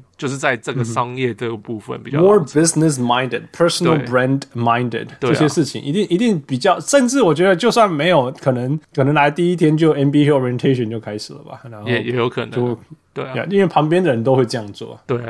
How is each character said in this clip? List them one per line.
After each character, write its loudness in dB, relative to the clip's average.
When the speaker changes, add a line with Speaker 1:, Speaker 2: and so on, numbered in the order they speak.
Speaker 1:
就 -6
是 -6
在 0
这 -6
个 -2
商 -4
业 -2
这 -8
个 -6
部 -10
分 -12
比 -16
较 0
老 6
成。 6
Speaker 2:
More 0
business 2
minded, -2
personal 2
Speaker 1:
对。 -4
Speaker 2:
brand 0
minded， -2
Speaker 1:
对 -2
啊。 2
Speaker 2:
这 2
些 2
事 0
情 -8
一 -6
定， 0
一 2
定 2
比 -4
较， 2
甚 2
至 2
我 4
觉 2
得 4
就 0
算 4
没 0
有， 2
可 -2
能， -2
可 0
能 2
来 4
第 0
一 0
天 4
就 4
N 0
B 4
A 4
orientation 0
就 -8
开 -10
始 -12
了 -16
吧， -18
然 -18
后 -10
Speaker 1:
也， -2
也 -6
有 0
可 -6
能。 -12
Speaker 2:
就 -4
Speaker 1:
对 -8
啊。 -10
Speaker 2:
Yeah， -6
因 2
为 4
旁 0
边 2
的 2
人 0
都 2
会 4
这 -4
样 -10
做。 -16
Speaker 1:
对， -2